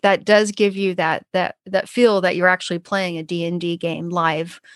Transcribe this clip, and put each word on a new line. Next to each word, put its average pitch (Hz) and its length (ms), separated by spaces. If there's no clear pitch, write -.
that 196 240
does 208 260
give 202 260
you 190 180
that, 160 380
that, 180 320
that 190 240
feel 226 320
that 185 140
you're 185 120
actually 180 320
playing 180 380
a 160 60
D 170 220
and 170 160
D 170 160
game 170 320
live, 165 500